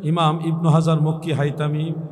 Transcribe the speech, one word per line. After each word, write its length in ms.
ইমাম 420
ইবনু 240
হাজার 320
মক্কি 320
হাইতামি 600